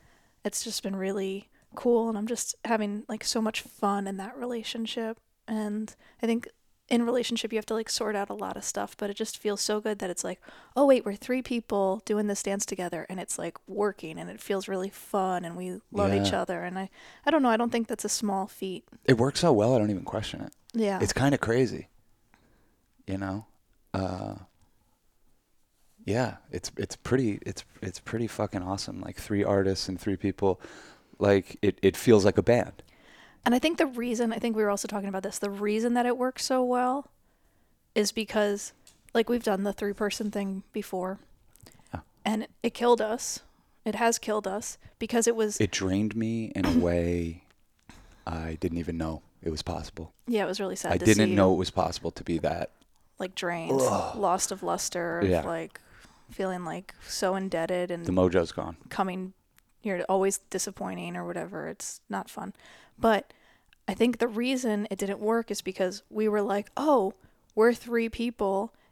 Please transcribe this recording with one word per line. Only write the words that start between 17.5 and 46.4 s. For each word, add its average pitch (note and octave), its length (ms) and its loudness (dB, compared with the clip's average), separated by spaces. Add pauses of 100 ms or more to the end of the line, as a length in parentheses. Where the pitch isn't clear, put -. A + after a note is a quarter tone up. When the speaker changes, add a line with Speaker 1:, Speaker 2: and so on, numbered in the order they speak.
Speaker 1:
don't A#3+ 140 0
think A#3 160 0
that's - 180 -6
a G#3 40 -4
small G3 380 -2
feat. F#3+ 360 -10 (220)
Speaker 2:
It B2 140 6
works C3+ 220 2
so E3+ 120 6
well, A2+ 220 6
I - 40 6
don't G#2 120 2
even F#2+ 140 -2
question - 360 -6
it. - 120 -12 (200)
Speaker 1:
Yeah. G3+ 280 0
Speaker 2:
It's G#2 120 0
kinda C3+ 240 4
crazy, A#2 500 0 (1160)
you F#2+ 140 -4
know? G2 260 -6 (480)
Uh, F#2+ 420 -2 (1700)
yeah, A2 320 0 (140)
it's, - 260 -8
it's - 180 -6
pretty, B2 500 0
it's, - 180 -8 (180)
it's F#2+ 180 -8
pretty A2+ 280 -4
fucking G2+ 340 -4
awesome. G2 400 -6
Like, F2+ 160 -12
three G2+ 260 0
artists F#2+ 440 2
and F#2 120 -4
three G2 180 -2
people, F#2+ 420 2 (580)
like, G2+ 440 4
it, G2+ 200 2
it G2 140 6
feels G#2 300 8
like G2 120 6
a G2+ 60 6
band. - 400 2 (640)
Speaker 1:
And A#3 100 4
I B3+ 40 4
think D#4 180 2
the E4+ 100 4
reason, A#3+ 460 -2
I A#3+ 60 -4
think A#3 160 -2
we A3 80 2
were G#3 60 4
also G3+ 180 -2
talking G3+ 220 -4
about F#3+ 140 -4
this, - 160 -6
the G3+ 100 -2
reason G#3 440 0
that A#3+ 120 2
it B3 120 0
works B3+ 280 -2
so B3+ 180 2
well B3 460 0 (840)
is G#3 160 2
because, G#3 640 -2 (400)
like, A3+ 160 2
we've A#3+ 140 0
done G3 200 0
the G3+ 100 -2
three-person G#3 580 -2
thing G3 320 -4 (100)
before, F#3+ 460 -4 (720)
Speaker 2:
Yeah. - 80 -8 (240)
Speaker 1:
and G#3+ 220 0 (140)
it A#3 120 -2
killed A#3+ 280 6
us. - 380 -4 (460)
It G#3+ 100 -2
has A#3 220 4
killed G#3+ 300 -2
us G3+ 300 -6 (200)
because A3+ 300 0
it A#3 80 6
was G#3+ 240 0
Speaker 2:
It G2+ 120 2
drained G2+ 440 0
me A2+ 400 -2